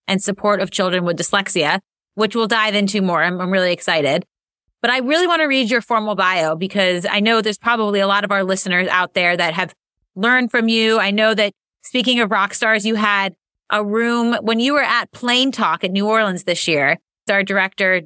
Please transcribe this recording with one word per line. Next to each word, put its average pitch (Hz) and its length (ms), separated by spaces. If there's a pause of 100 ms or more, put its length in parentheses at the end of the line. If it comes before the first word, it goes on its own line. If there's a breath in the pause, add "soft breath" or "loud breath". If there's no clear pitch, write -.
and 190 140
Support 208 400
of 185 80
Children 180 340
with 170 140
Dyslexia, 175 640 (340)
which 214 220
we'll 226 120
dive 214 280
into 202 260
more. 170 220
I'm, 180 180
I'm 180 80
really 185 240
excited. 160 500 (600)
But 240 80
I 254 80
really 302 260
want 330 160
to 302 60
read 262 240
your 240 100
formal 214 320
bio 180 420
because 180 540
I 202 120
know 226 200
there's 208 160
probably 214 440
a 196 60
lot 202 160
of 208 80
our 196 120
listeners 185 460
out 180 260
there 175 200
that 170 200
have 180 180 (400)
learned 240 380
from 226 160
you. 226 320
I 196 100
know 220 240
that, 208 200 (280)
speaking 247 380
of 220 100
rock 202 240
stars, 220 320
you 226 80
had 202 400 (360)
a 208 140
room 233 520
when 226 260
you 269 120
were 285 100
at 233 280
Plain 247 400
Talk 165 320
at 185 80
New 202 160
Orleans 214 380
this 175 240
year. 147 300 (300)
Our 196 140
director, 190 640